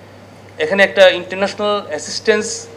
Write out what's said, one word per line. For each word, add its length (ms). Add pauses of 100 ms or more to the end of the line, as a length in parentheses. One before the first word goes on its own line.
(580)
এখানে 240
একটা 260
ইন্টারন্যাশনাল 800
অ্যাসিস্ট্যান্স 760 (100)